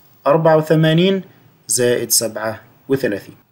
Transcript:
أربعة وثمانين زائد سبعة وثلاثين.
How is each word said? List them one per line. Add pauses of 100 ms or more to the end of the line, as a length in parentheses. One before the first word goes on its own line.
(280)
أربعة
وثمانين (460)
زائد
سبعة (280)
وثلاثين. (160)